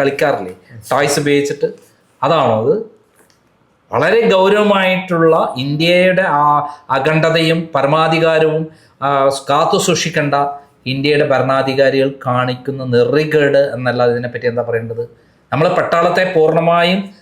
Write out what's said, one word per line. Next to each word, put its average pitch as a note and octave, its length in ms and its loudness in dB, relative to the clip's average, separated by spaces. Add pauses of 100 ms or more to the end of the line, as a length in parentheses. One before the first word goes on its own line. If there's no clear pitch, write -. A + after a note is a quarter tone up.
കളിക്കാറില്ലേ C#3 520 -2 (400)
ടോയ്സ് D3 280 0
ഉപയോഗിച്ചിട്ട്? C#3+ 680 -2 (320)
അതാണോ B2+ 420 0
അത്? F#3+ 180 0 (1120)
വളരെ F#3+ 380 2
ഗൗരവമായിട്ടുള്ള F#3 1300 2
ഇന്ത്യയുടെ F3 720 2
ആ D3 400 2 (220)
അഖണ്ഡതയും D#3+ 840 0
പരമാധികാരവും, D#3+ 920 2 (360)
ആ, C#3 260 2 (220)
കാത്തു E3 280 2
സൂക്ഷിക്കേണ്ട D#3 560 -2 (520)
ഇന്ത്യയുടെ C#3+ 420 0
ഭരണാധികാരികൾ C3+ 840 2 (140)
കാണിക്കുന്ന B2+ 580 -4
നെറികേട് C#3 720 2
എന്നല്ല B2 480 0
ഇതിനെപ്പറ്റി A#2+ 400 -4
എന്താ A#2 160 -2
പറയേണ്ടത്? A#2 460 -6 (440)
നമ്മൾ D3+ 160 -2
പട്ടാളത്തെ F3 680 0
പൂർണ്ണമായും E3+ 720 0 (120)